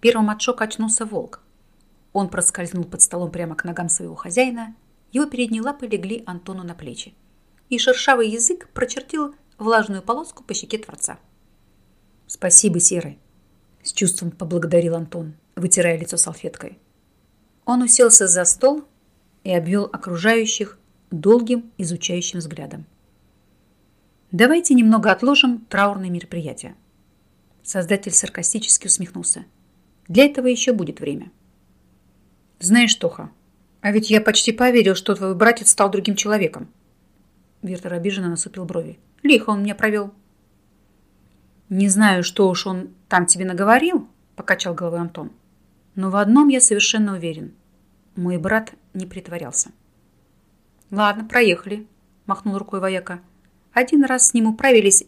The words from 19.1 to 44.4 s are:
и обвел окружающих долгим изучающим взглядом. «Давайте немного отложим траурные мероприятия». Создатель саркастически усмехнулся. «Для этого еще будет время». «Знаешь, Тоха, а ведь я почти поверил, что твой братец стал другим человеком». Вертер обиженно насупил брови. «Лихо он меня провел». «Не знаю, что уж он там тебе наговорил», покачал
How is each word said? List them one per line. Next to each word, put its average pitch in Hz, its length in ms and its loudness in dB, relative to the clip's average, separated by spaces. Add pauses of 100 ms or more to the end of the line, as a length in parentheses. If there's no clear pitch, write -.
и 190 100 -6
обвел 180 320 0
окружающих 214 920 -2 (340)
долгим 233 680 2
изучающим 175 600 -6
взглядом. 156 460 -12 (1500)
«Давайте 277 420 4
немного 220 380 6
отложим 247 580 2
траурные 196 420 -2
мероприятия». 170 640 -10 (880)
Создатель 190 480 -4
саркастически - 760 -2
усмехнулся. - 580 -4 (600)
«Для 220 180 8
этого 277 220 0
еще 247 260 2
будет 180 260 -4
время». - 320 -10 (1300)
«Знаешь, 214 360 4
Тоха, - 360 -6 (500)
а 208 100 -2
ведь 214 180 0
я 214 100 4
почти 214 320 2
поверил, 226 440 4
что 196 200 -2
твой 190 200 -4
братец 220 340 4
стал 196 200 4
другим 202 260 -2
человеком». 208 520 -2 (920)
Вертер 180 320 -10
обиженно 185 360 -4
насупил 175 360 -8
брови. 160 340 -8 (220)
«Лихо 254 300 4
он 202 120 -2
меня 202 120 -4
провел». 208 360 -2 (1600)
«Не 196 180 2
знаю, 196 360 4
что 190 260 2
уж - 180 -4
он 185 220 -8 (180)
там 175 180 2
тебе 180 200 0
наговорил», 220 640 2 (260)
покачал - 380 -4